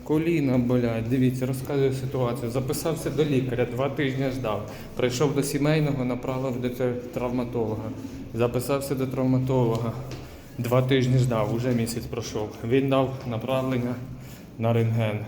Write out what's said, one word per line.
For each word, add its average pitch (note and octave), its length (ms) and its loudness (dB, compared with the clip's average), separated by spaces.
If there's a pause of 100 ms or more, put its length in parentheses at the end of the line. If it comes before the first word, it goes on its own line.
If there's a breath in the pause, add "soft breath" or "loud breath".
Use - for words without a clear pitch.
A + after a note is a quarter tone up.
Коліна D#3 540 2
болять. A#2+ 520 2
Дивіться, B2+ 360 2
розказую C3+ 480 0
ситуацію. A#2+ 580 -2
Записався D3 580 -2
до C#3+ 160 2
лікаря, B2 400 2
два B2 240 -2
тижні C3 400 0
ждав. A2+ 420 -4 (240 loud breath)
Прийшов C3 400 2
до C#3 80 2
сімейного, C#3+ 640 2
направив B2+ 560 -2
до B2 80 0
те-, B2 240 -2 (200)
травматолога. A#2+ 800 -2 (420 loud breath)
Записався B2+ 600 0
до C3 120 -2
травматолога. B2+ 840 2 (680 loud breath)
Два A#2+ 240 4
тижні C3 360 4
ждав, A2+ 380 4
уже B2 160 0
місяць A#2 340 0
пройшов. - 440 -6 (140)
Він C3+ 260 2
дав C3+ 240 2 (140)
направлення B2 680 -2 (600 loud breath)
на A2+ 160 2
рентген. A2+ 540 2